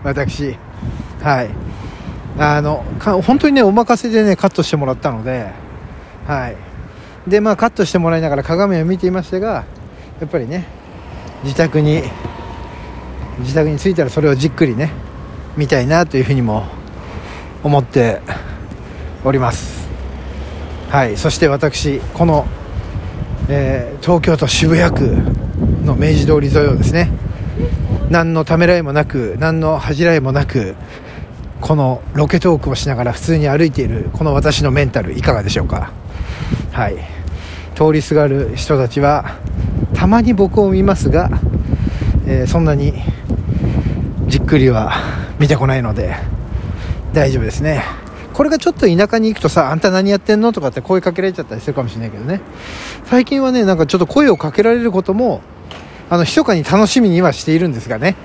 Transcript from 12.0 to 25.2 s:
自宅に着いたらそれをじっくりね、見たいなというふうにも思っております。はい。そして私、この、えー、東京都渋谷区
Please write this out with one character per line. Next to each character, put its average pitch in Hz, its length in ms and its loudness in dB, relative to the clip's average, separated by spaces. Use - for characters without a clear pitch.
自 127 140 -4
宅 156 160 2
に 147 80 -2
着 185 140 -2
い 175 40 0
た 160 100 2
ら 127 40 -4
そ 156 120 -2
れ 151 80 4
を 139 60 4
じ 139 120 0
っ - 40 0
く - 140 2
り 117 120 0
ね、 151 140 -2
見 147 100 0
た 135 140 2
い 123 60 0
な 165 180 4
と 143 100 -8
い 131 60 4
う - 20 4
ふ - 60 -2
う 135 40 4
に 131 80 2
も 107 220 0
思 147 160 4
っ 131 40 0
て 117 380 2
お 131 60 2
り 135 80 2
ま 120 120 0
す。 - 380 -8
は 139 160 2
い。 104 120 -2
そ 160 120 0
し - 80 -4
て 160 100 4
私、 139 520 0
こ 175 120 2
の、 151 220 4
え 135 520 -2
ー、 - 40 -14
東 170 180 4
京 160 160 2
都 139 100 0
渋 160 280 4
谷 170 160 4
区 123 260 2